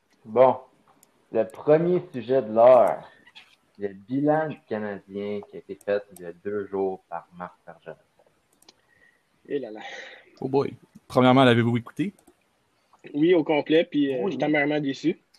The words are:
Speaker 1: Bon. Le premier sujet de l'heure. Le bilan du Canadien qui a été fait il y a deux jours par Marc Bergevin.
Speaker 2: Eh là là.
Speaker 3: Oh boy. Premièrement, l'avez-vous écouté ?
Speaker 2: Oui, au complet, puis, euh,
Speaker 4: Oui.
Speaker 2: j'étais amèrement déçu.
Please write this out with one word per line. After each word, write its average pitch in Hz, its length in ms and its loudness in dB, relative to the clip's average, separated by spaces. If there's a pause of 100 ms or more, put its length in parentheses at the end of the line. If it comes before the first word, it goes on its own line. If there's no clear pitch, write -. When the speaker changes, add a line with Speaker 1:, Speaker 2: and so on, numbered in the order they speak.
(240)
Speaker 1:
Bon. 117 320 4 (760)
Le 113 140 0
premier 170 580 0 (100)
sujet 127 300 -2
de 107 100 -10
l'heure. 113 540 6 (760)
Le 101 100 -8
bilan 139 580 -2
du - 100 -12 (100)
Canadien 101 800 -10
qui - 80 -20
a - 40 -14
été 95 240 -16
fait 101 180 -2 (140)
il 90 80 -20
y - 20 -14
a 85 60 -14 (120)
deux 101 220 -8
jours 95 320 -4 (100)
par 85 200 -14 (100)
Marc 90 160 -14 (100)
Bergevin. 82 300 -18 (1500)
Speaker 2:
Eh 143 120 -4
là 117 100 -12
là. 107 80 -16 (600)
Speaker 3:
Oh 135 80 -8
boy. 135 260 -2 (320)
Premièrement, 127 380 4
l'avez-vous 117 320 4
écouté ? 147 360 -8 (1040)
Speaker 2:
Oui, 160 200 2
au 156 100 2
complet, 156 440 0
puis, 143 240 -2
euh, 127 120 -4
Speaker 4:
Oui. - 80 -4
Speaker 2:
j'étais 131 140 -4
amèrement 151 340 -2
déçu. 143 360 -4 (220)